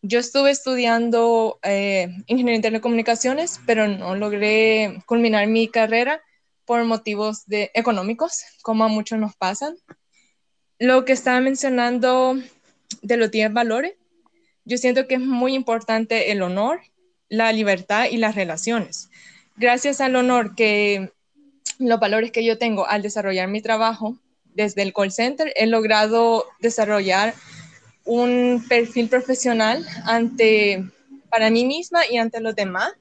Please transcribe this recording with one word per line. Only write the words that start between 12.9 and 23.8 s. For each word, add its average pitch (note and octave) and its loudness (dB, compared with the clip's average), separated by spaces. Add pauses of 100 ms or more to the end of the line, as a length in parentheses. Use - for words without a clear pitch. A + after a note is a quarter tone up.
de A#3 0
los A3 0
diez G#3+ 0
valores, A#3+ -2 (680)
yo B3 -4
siento B3+ 0
que C4 -2
es B3+ -2
muy B3+ 0
importante A3+ -2
el G3+ -2
honor, G3+ -2 (480)
la A3 0
libertad G#3 0
y A#3+ -4
las A3 0
relaciones. F#3+ -4 (460)
Gracias B3 2
al C4 0
honor B3 2
que, G#3 0 (680)
los A#3 2
valores A3 0
que A3+ -2
yo A3+ 0
tengo A3 -2
al G#3 -2
desarrollar G3 -4
mi G#3 -4
trabajo A3 -2 (360)